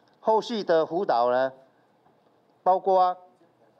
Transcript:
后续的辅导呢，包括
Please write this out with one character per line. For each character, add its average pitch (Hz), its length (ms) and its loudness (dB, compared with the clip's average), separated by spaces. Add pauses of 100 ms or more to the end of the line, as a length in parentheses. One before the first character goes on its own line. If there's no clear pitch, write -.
(200)
后 220 200 0
续 214 240 -8
的 160 220 0
辅 175 180 -6
导 123 260 0
呢， 131 220 -2 (1080)
包 185 160 2
括 185 380 2 (640)